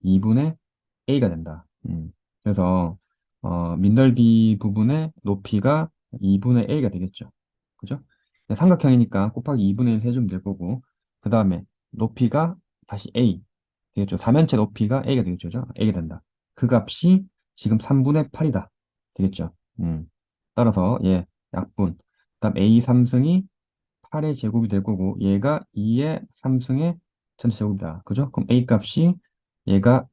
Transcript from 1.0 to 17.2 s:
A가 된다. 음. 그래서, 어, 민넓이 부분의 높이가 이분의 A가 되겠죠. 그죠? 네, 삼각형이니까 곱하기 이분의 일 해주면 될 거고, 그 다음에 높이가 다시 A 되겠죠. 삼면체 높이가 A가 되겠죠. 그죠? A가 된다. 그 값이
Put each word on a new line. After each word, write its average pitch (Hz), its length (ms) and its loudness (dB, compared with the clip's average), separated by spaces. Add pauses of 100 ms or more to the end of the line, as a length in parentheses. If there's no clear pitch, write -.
A가 127 200 2
된다. 80 380 -10 (220)
음. 82 240 -8 (300)
그래서, 92 540 0 (460)
어, 85 340 -4
민넓이 113 840 4
부분의 123 520 -2 (100)
높이가 107 680 -2 (300)
이분의 101 500 2
A가 135 180 0
되겠죠. 92 420 -10 (460)
그죠? - 240 -10 (480)
네, 110 60 -2
삼각형이니까 120 800 2
곱하기 120 360 -4
이분의 113 280 0
일 104 40 -2
해주면 120 280 -2
될 90 140 -6
거고, 101 400 -8 (380)
그 - 80 -6
다음에 101 340 0 (280)
높이가 143 680 -2 (300)
다시 - 280 -14
A 110 280 0 (520)
되겠죠. 98 220 -4
삼면체 143 400 2
높이가 107 500 0
A가 127 180 -2
되겠죠. 90 240 -6
그죠? 127 180 -8 (120)
A가 107 140 0
된다. 82 300 -8 (320)
그 - 160 -2
값이 180 560 2 (260)